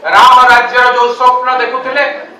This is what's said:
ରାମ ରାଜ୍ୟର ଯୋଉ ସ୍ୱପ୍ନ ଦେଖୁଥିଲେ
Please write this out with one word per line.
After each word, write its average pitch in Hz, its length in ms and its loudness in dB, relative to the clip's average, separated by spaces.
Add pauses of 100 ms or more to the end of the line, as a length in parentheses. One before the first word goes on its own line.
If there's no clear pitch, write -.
ରାମ 196 300 4 (120)
ରାଜ୍ୟର 247 440 0
ଯୋଉ 240 180 0
ସ୍ୱପ୍ନ 254 380 -2 (100)
ଦେଖୁଥିଲେ 262 460 -4 (360)